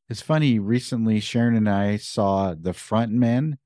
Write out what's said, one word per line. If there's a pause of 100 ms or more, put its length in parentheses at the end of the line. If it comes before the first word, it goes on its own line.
It's
funny,
recently
Sharon
and
I
saw
The
Frontmen,